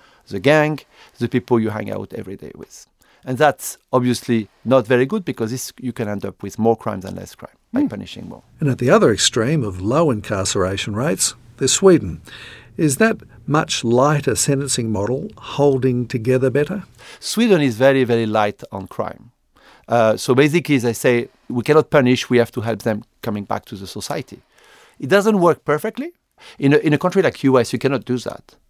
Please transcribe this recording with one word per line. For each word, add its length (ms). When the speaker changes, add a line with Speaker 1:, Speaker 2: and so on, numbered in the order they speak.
Speaker 1:
the 120
gang, 400
the 100
people 320
you 100
hang 200
out 220
every 240
day 180
with. 320
And 140
that's 400
obviously 560
not 220
very 200
good 180
because 260
this, 300
you 120
can 160
end 160
up 180
with 160
more 180
crime 240
than 160
less 180
crime 220
by 80
Speaker 2:
Hmm. 80
Speaker 1:
punishing 400
more. 140
Speaker 2:
And 80
at 100
the 120
other 220
extreme 520
of 160
low 300
incarceration 840
rates, 400
there's 160
Sweden. 480
Is 220
that 180
much 360
lighter 540
sentencing 560
model 460
holding 680
together 440
better? 340
Speaker 1:
Sweden 420
is 160
very, 280
very 220
light 440
on 160
crime. 440
Uh, 280
so 180
basically, 420
as 80
I 80
say, 360
we 140
cannot 280
punish, 380
we 100
have 140
to 80
help 220
them 220
coming 220
back 220
to 100
the 100
society. 540
It 80
doesn't 320
work 240
perfectly. 480
In 160
a, 20
in 160
a 60
country 240
like 220
U 140
S, 140
you 60
cannot 260
do 140
that. 380